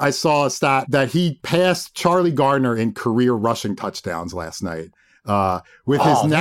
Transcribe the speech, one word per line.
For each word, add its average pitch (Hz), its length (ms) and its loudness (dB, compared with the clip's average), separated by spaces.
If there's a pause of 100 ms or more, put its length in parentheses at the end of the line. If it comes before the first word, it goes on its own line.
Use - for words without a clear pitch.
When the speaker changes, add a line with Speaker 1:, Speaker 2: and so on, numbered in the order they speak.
Speaker 1:
I 143 80 2
saw 143 360 0
a 135 60 0
stat 135 380 0
that 135 220 0
he 165 300 0
passed 180 540 0
Charlie 175 380 2
Gardner 135 420 2
in 113 180 0
career 123 380 2
rushing 110 420 -2
touchdowns 87 600 -8
last 82 280 -10
night. 80 280 -8 (360)
Uh, 95 360 0 (240)
with 139 160 2
his - 60 4 (100)
Speaker 2:
Oh, 139 100 2
there's 151 140 2